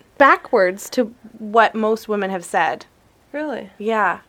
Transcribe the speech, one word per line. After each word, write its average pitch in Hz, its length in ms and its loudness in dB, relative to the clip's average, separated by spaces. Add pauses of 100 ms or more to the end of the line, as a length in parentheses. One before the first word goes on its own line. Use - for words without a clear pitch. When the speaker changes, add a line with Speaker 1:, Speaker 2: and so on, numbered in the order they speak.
(180)
Speaker 1:
backwards 226 760 2
to 254 220 -2 (260)
what 220 360 2
most 220 320 -2
women 202 220 -4
have 185 160 -8
said. 170 400 -2 (460)
Speaker 2:
Really? 285 480 -10
Speaker 1:
Yeah. 208 500 -2